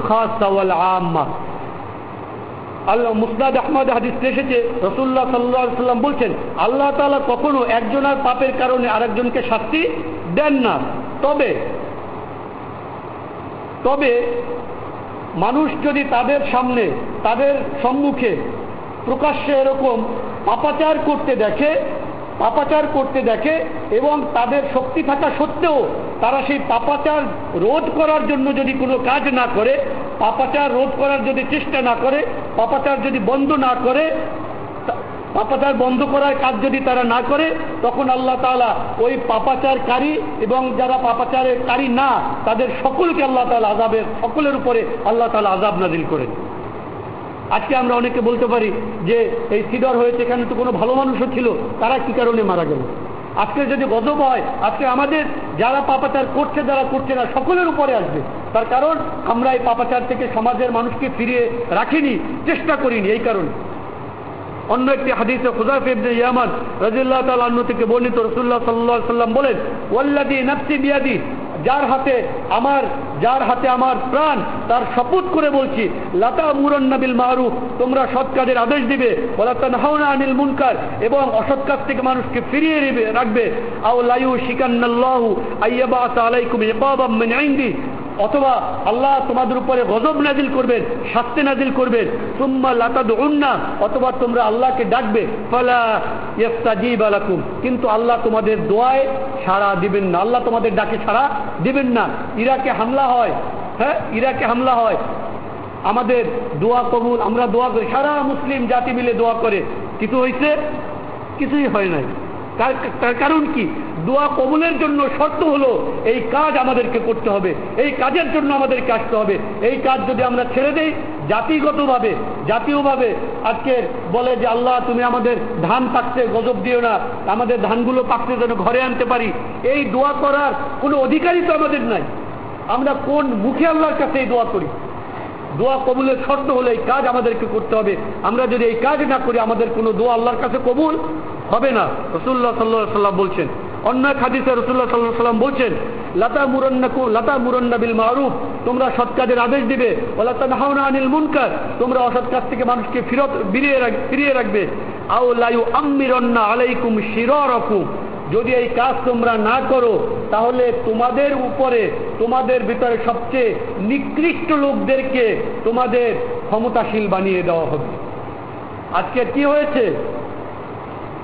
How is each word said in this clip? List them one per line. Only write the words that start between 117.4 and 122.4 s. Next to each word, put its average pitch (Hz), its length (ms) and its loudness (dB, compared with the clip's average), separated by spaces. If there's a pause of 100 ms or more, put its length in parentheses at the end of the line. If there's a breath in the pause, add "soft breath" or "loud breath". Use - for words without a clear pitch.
এই 285 140 2
কাজের 269 420 0
জন্য 285 220 0
আমাদেরকে 262 380 0
আসতে 226 240 0
হবে। 202 220 0 (240)
এই 254 140 2
কাজ 262 320 0
যদি 254 140 0
আমরা 247 220 0 (100)
ছেড়ে 269 180 2
দেই, 311 200 0 (360)
জাতিগতভাবে, 262 840 2 (320)